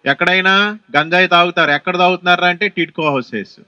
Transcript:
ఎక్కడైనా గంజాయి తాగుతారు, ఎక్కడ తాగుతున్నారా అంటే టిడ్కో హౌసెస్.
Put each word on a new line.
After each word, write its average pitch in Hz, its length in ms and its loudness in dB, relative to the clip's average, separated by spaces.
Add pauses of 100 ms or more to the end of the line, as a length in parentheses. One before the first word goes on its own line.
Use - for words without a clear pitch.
ఎక్కడైనా 185 500 0 (420)
గంజాయి 170 320 0
తాగుతారు, 170 420 2
ఎక్కడ 147 280 -4
తాగుతున్నారా 180 500 2
అంటే 180 200 -2
టిడ్కో 165 400 -6
హౌసెస్. 120 480 -6 (120)